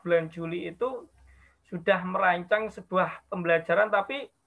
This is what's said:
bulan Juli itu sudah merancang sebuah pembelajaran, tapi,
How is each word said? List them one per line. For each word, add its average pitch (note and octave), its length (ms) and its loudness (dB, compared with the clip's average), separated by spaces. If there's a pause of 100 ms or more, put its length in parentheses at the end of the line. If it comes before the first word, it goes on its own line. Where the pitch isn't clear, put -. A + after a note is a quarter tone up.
bulan E3 240 2
Juli E3+ 400 -8
itu A#3+ 400 -6 (560)
sudah F3+ 400 0
merancang F#3 640 0
sebuah F3+ 640 -4
pembelajaran, E3+ 560 2
tapi, G#3 400 -2 (180)